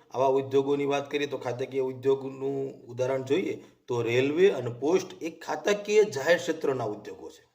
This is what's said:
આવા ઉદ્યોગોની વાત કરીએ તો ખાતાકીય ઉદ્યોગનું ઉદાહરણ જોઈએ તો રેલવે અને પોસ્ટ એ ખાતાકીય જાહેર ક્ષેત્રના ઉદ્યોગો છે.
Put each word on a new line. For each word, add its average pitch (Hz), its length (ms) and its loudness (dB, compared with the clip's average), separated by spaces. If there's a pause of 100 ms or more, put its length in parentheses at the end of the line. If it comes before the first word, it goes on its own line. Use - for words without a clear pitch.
(120)
આવા 131 160 2
ઉદ્યોગોની 139 580 2
વાત 143 260 -2
કરીએ 143 160 -2
તો 131 100 -6
ખાતાકીય 131 440 -4
ઉદ્યોગનું 135 1040 -2
ઉદાહરણ 127 380 -2
જોઈએ 143 400 -2 (240)
તો 120 140 -2
રેલવે 139 480 4
અને 123 200 -2
પોસ્ટ 139 540 0
એ 170 60 -6
ખાતાકીય 208 760 2
જાહેર 151 340 2
ક્ષેત્રના 147 460 -2
ઉદ્યોગો - 460 -10
છે. - 260 -20